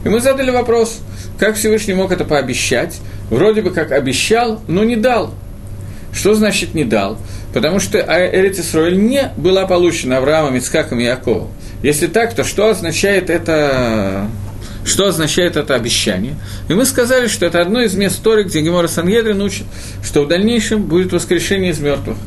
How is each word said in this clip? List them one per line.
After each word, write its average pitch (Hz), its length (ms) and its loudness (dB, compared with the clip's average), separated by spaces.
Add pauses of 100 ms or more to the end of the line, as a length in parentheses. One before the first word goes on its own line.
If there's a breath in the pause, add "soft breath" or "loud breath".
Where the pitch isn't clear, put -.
И 143 60 -2
мы 214 100 2
задали 262 300 2
вопрос, 226 480 2 (400 loud breath)
как 214 200 2
Всевышний 214 360 0
мог 185 180 0
это 175 140 -2
пообещать? 135 760 0 (300 loud breath)
Вроде 208 320 4
бы 180 80 0
как 156 220 -2
обещал, 214 760 0
но 175 160 2
не 233 120 2
дал. 220 360 0 (800 loud breath)
Что - 220 2
значит 214 400 2
«не 156 120 0
дал»? 107 340 0 (340 loud breath)
Потому 151 260 2
что - 200 -2
Эрец 185 600 2
Исроэль 165 380 0
не 247 380 2
была 190 300 2
получена 175 520 2
Авраамом, 143 380 2
Ицхаком 147 440 -2
и 120 40 0
Яковом. 120 460 -2 (320 loud breath)
Если 147 240 2
так, 220 300 0
то 147 80 -2
что 208 260 2
означает 185 640 0
это, 123 960 0 (580 loud breath)
что - 220 2
означает 165 500 0
это 143 160 0
обещание? 113 640 -2 (320 loud breath)
И 156 80 0
мы 247 100 4
сказали, 247 420 2
что 185 200 0
это 170 120 2
одно 190 220 2
из 202 140 2
мест 185 260 0
Торы, 220 220 4
где 156 180 -2
Гемора 170 260 2
Сангедрин 196 540 0
учит, 196 240 -4 (380 loud breath)
что - 200 2
в 143 40 -2
дальнейшем 214 560 2
будет 180 280 2
воскрешение 180 600 0
из 147 80 -2
мертвых. 143 480 -2